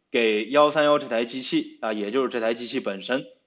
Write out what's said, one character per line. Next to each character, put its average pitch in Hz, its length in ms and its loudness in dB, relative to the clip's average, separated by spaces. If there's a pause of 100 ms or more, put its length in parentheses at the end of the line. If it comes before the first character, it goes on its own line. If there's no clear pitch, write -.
给 110 400 2
幺 147 220 6
三 151 140 2
幺 147 140 6
这 131 80 -6
台 117 180 0
机 127 160 -8
器 - 400 -4
啊， 113 100 -2
也 104 200 -4
就 131 120 0
是 120 60 -2
这 120 100 -4
台 113 140 0
机 120 120 -8
器 117 140 -6
本 98 220 -6
身 131 240 -4 (220)